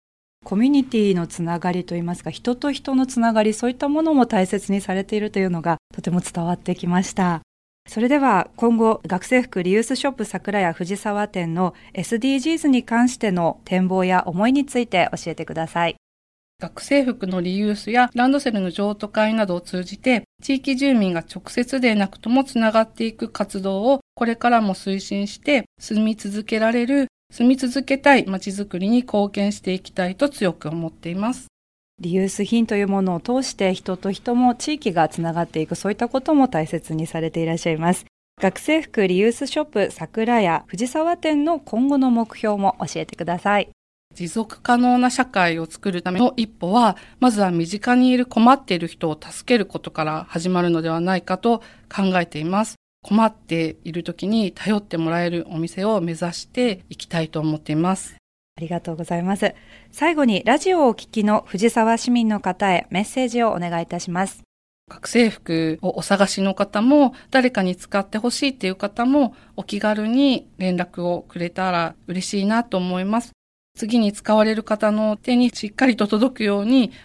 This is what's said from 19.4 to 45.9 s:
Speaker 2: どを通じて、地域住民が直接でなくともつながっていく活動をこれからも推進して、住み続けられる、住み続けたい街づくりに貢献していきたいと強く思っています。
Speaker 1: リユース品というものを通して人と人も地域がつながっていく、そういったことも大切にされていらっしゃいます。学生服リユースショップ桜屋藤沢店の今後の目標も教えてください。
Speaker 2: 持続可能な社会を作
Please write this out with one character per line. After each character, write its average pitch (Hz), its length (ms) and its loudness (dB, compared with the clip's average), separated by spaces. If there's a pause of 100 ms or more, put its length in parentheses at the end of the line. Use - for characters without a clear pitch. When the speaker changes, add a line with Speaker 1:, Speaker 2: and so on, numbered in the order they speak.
Speaker 2:
ど 180 100 -2
を 175 60 -6
通 180 240 -8
じ 196 140 -14
て、 240 240 0 (200)
地 277 120 0
域 269 200 -2
住 269 200 2
民 196 180 2
が 165 80 -2
直 - 260 -16
接 247 320 -4
で 240 160 4
な 196 140 2
く - 100 -20
と 226 100 -8
も 262 140 4
つ 262 140 -4
な 220 160 2
が 220 80 6
っ 220 100 -2
て - 140 -6
い 220 80 -6
く 226 160 -8
活 202 320 -6
動 196 220 -2
を 269 180 2 (140)
こ 240 100 -2
れ 226 100 0
か 240 140 0
ら 233 100 6
も 202 140 2
推 196 260 -4
進 202 280 -4
し - 120 -14
て、 277 240 2 (160)
住 214 220 -2
み 220 140 2
続 208 280 -8
け 220 160 -2
ら 220 140 2
れ 240 120 2
る、 269 220 2 (240)
住 240 160 2
み 262 80 6
続 262 300 -2
け 269 120 0
た 269 200 6
い - 80 2
街 190 240 -4
づ 202 160 -6
く 180 140 -8
り 196 100 0
に 240 80 4
貢 208 320 0
献 202 240 -2
し - 80 -12
て 190 100 -4
い 185 80 -4
き - 140 -18
た 180 160 -2
い 185 80 -8
と 285 100 2
強 208 240 -2
く - 160 -12
思 165 220 -6
っ - 20 -10
て - 180 -14
い 170 60 -6
ま 214 180 -2
す。 254 140 -14 (520)
Speaker 1:
リ 170 140 -4
ユ 190 120 2
ー 196 40 -4
ス 208 140 -4
品 233 240 2
と 214 80 -4
い 202 80 0
う 202 40 0
も 196 140 0
の 185 140 0
を 165 40 -4
通 247 220 -2
し - 140 -8
て 190 180 0
人 190 240 -6
と 196 140 -6
人 240 240 -4
も 247 180 4
地 302 220 -6
域 233 180 -4
が 160 160 2
つ - 100 -8
な 165 140 -4
が 170 100 -2
っ 170 40 -4
て 160 140 -6
い 156 60 -4
く、 - 60 -6
そ 190 160 -4
う - 20 -2
い 208 40 -4
っ - 20 -12
た 240 100 -2
こ 262 140 -2
と 311 140 0
も 269 120 6
大 160 200 -2
切 160 260 -6
に 160 140 -4
さ 165 140 -6
れ 160 100 -4
て 165 100 -4
い 165 60 -2
ら 165 80 0
っ - 20 -4
し - 80 -8
ゃ 170 60 2
い 156 60 -2
ま 170 180 2
す。 - 100 -10 (340)
学 190 200 0
生 311 240 0
服 202 240 0
リ 180 100 2
ユ 208 120 4
ー - 20 2
ス 262 160 -8
シ - 120 -4
ョ 302 40 -2
ッ - 20 -2
プ - 260 -2
桜 220 480 -2
屋 165 280 2
藤 214 200 -6
沢 330 300 0
店 302 260 0
の 320 160 0
今 240 280 -2
後 285 100 2
の 262 140 4
目 233 260 0
標 208 200 0
も 196 240 0
教 165 200 -6
え 160 60 -6
て - 80 -16
く 170 100 -8
だ 175 140 -2
さ 202 220 2
い。 - 80 -8 (440)
Speaker 2:
持 175 140 -8
続 220 340 -6
可 240 160 2
能 247 220 4
な 247 100 4
社 247 160 0
会 175 320 0
を 165 80 -6
作 - 260 -6